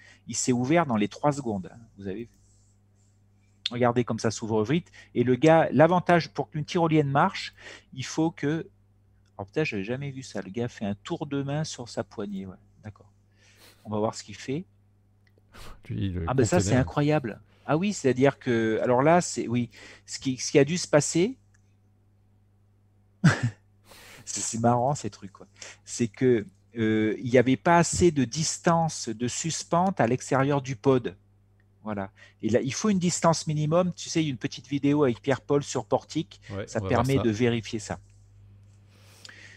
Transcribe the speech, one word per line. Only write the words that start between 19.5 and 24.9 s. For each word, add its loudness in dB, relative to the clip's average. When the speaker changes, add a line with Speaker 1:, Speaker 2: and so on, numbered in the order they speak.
Speaker 1:
ce -12
qui, -4
ce -6
qui 6
a 8
dû 0
se -8
passer, 2
<laughs> 2
c'est, -10
c'est -6
marrant 2